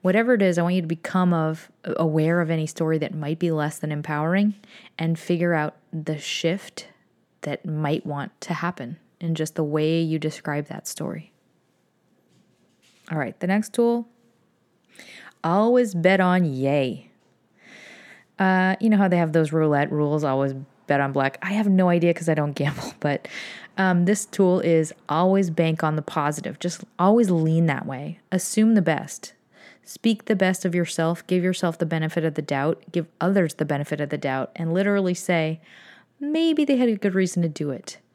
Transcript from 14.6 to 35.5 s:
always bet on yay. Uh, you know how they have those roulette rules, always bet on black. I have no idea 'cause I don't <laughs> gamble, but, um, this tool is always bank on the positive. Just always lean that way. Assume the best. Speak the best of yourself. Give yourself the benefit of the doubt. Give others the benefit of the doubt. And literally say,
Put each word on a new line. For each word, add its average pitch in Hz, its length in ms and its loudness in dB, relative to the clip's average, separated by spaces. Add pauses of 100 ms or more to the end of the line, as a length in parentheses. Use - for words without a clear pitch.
always 214 500 2
bet 180 260 4
on 180 240 4
yay. 135 680 0 (1300)
Uh, 185 420 4
you 226 80 2
know 214 80 6
how 196 100 4
they 180 100 4
have 160 160 2
those 156 200 2
roulette 151 380 2
rules, 151 320 0
always 135 300 0 (340)
bet 143 120 2
on 139 120 0
black. 135 300 -2
I 190 120 -4
have 208 160 2
no 185 200 4
idea 175 240 4
'cause 165 140 -4
I 160 60 2
don't 147 200 -2
<laughs> - 20 -10
gamble, - 440 -4
but, - 280 -4 (500)
um, 180 280 2
this 196 200 0
tool 185 360 2
is 160 320 2 (140)
always 185 420 2
bank 160 340 0
on 156 120 0
the 156 60 -2
positive. - 580 -4
Just - 240 -8 (140)
always 202 320 4
lean 165 380 4
that 139 180 -2
way. 143 340 -10 (120)
Assume 220 420 2
the 208 80 6
best. 156 520 -2 (500)
Speak - 420 -2
the 220 100 0
best 185 300 0
of 170 80 0
yourself. 170 540 -2
Give 180 160 0
yourself 180 340 -2
the 170 80 -2
benefit 160 400 -2
of 156 80 -2
the 151 80 -4
doubt. 147 500 -2
Give 165 140 -2 (160)
others 180 320 2
the 151 120 -4
benefit 147 360 -4
of 143 80 -4
the 147 80 -4
doubt. 135 380 -4
And 165 180 -4
literally 196 400 0
say, 160 480 -2 (580)